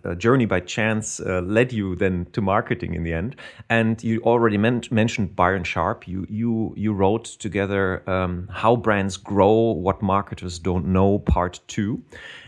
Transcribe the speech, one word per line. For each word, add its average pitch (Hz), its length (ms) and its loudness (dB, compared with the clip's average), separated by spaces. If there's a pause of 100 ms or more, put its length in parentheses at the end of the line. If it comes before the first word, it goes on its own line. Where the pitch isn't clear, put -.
uh, 90 120 -6
journey 117 320 4
by 92 140 2
chance, 110 600 -4
uh, 92 220 -2
led 117 320 2
you 95 200 -2
then 90 380 -2
to 120 80 -2
marketing 101 540 -2
in 85 80 -6
the 82 100 -4
end. 98 240 -4 (320)
And 113 340 0
you 113 200 -2
already 117 340 4
men-, 113 340 0
mentioned 107 460 0
Byron 92 260 2
Sharp. 90 460 -4
You, 92 220 -8
you, 113 440 -2
you 104 200 -2
wrote 98 320 2
together, 98 800 -2
um, 92 420 -2
How 117 260 2
Brands 101 420 0
Grow, 107 540 4
What 90 280 -2
Marketers 95 580 -2
Don't 90 280 -2
Know, 98 320 4
Part - 480 0
Two. 110 360 -4 (460)